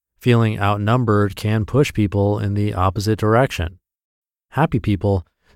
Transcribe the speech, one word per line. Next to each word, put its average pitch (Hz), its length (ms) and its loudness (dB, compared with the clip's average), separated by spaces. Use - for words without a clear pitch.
Feeling 113 400 2
outnumbered 104 800 0
can 107 300 -2
push 143 260 0
people 104 460 0
in 101 160 -4
the 104 180 -2
opposite 101 460 -2
direction. 107 600 0
Happy 139 280 0
people, 101 460 -2